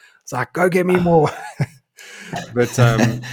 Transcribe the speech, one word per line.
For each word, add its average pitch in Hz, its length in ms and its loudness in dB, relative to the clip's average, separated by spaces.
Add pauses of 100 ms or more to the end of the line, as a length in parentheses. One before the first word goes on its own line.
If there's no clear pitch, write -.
(240)
It's - 100 -16
like, - 200 -8
"Go 175 140 2
get 180 180 0
me 180 120 2
more." 170 380 4
<laughs> - 40 -16 (1160)
But, 120 240 -2
um, 117 440 2 (120)